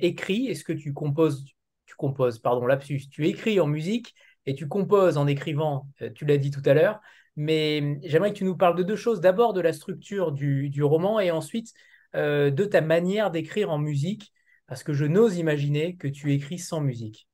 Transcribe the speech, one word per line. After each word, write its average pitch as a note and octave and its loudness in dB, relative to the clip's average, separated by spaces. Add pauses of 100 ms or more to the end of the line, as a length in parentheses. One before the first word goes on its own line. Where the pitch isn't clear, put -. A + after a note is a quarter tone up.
écris. F#3+ 0
Est-ce E3 -6
que E3 -6
tu C#3+ -8
composes, C#3+ 0 (420)
tu - -20
composes, B2+ -2
pardon, B2 0
lapsus, C#3 -2
tu D3+ -2
écris G#3 0
en D#3+ 4
musique D#3+ -4 (300)
et C#3 -4
tu D3 -10
composes F#3+ 4
en C#3+ 2
écrivant, C#3+ -2 (140)
euh, A#2 -8
tu D3 -10
l'as D3 4
dit C#3 0
tout C#3 -8
à C#3+ 6
l'heure. F#3+ 4 (360)
Mais, D3+ 0
hum, C#3+ -2
j'aimerais F3+ 2
que G#3 -10
tu G3 -4
nous F#3 0
parles F3 4
de F3+ 0
deux G3+ -2
choses. A3 -2
D'abord, G3 4
de F3+ -2
la E3 -4
structure E3 -6
du, C#3 -2
du C#3+ -4
roman E3+ 2
et F#3 2
ensuite, E3 -6 (420)
euh, D3 2
de C#3 0
ta G3 4
manière F3+ 2
d'écrire E3 -4
en D3+ -2
musique, D3+ -4 (340)
parce - -12
que D#3 -6
je D3 0
n'ose F#3 4
imaginer D3+ -2
que - -6
tu C#3+ -2
écris C#3+ -2
sans E3+ -6
musique. A#2 -6